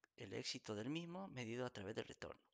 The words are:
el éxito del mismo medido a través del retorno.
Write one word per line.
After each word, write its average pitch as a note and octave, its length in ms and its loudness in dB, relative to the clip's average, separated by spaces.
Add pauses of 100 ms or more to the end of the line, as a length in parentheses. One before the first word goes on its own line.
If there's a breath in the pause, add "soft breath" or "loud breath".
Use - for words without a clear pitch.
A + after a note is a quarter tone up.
(160)
el G#2 180 -4
éxito B2 400 0
del A2 160 2
mismo E3+ 380 0
medido B2 360 0
a B2 60 2
través G#2 240 -2
del A#2+ 100 2
retorno. - 380 -6 (100)